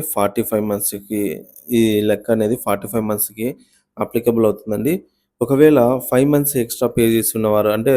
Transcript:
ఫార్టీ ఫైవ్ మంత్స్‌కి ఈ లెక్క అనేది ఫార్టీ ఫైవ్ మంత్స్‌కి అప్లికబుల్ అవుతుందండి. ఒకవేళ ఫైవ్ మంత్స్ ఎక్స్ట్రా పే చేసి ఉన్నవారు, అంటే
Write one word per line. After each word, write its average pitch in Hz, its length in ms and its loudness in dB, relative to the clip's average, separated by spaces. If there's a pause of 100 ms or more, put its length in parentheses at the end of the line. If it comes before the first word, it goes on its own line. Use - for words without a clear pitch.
ఫార్టీ 101 380 -2
ఫైవ్ 107 220 -2
మంత్స్‌కి 104 560 -4 (480)
ఈ 120 120 2 (200)
లెక్క 107 300 -2
అనేది 110 260 0
ఫార్టీ 101 300 -4
ఫైవ్ 110 180 -4
మంత్స్‌కి 107 420 -6 (500)
అప్లికబుల్ 113 480 0
అవుతుందండి. 107 480 -2 (480)
ఒకవేళ 139 380 4 (220)
ఫైవ్ 131 280 2
మంత్స్ 147 280 0
ఎక్స్ట్రా 120 300 -2
పే 120 200 0
చేసి 113 280 0
ఉన్నవారు, 107 340 2
అంటే 113 280 0